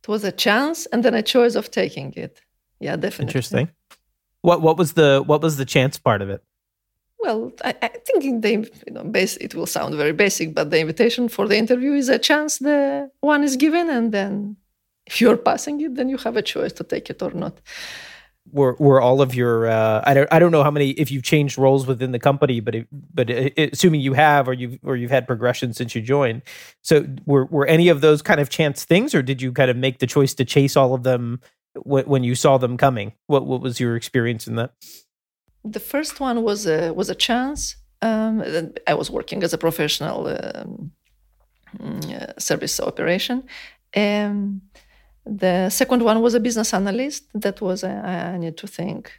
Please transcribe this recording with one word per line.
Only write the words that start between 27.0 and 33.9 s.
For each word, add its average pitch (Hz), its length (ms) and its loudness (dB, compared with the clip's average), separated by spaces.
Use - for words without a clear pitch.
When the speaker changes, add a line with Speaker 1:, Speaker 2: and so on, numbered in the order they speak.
Speaker 2:
were, 135 220 2
were 143 180 0
any 165 240 6
of 151 100 6
those 151 220 6
kind 160 180 2
of 139 100 0
chance 151 360 -2
things, 220 280 2
or 151 80 4
did 127 200 -4
you 131 100 -4
kind 127 180 2
of 120 60 0
make 131 240 -2
the 123 80 0
choice 139 280 2
to 127 100 0
chase 139 320 2
all 131 160 4
of 127 100 -4
them 123 380 -2
w-, 135 300 -2
when 135 180 2
you 123 100 0
saw 135 240 4
them 123 200 0
coming? 117 340 0
What, 139 180 2
what 131 140 -4
was 127 220 -6
your 117 160 0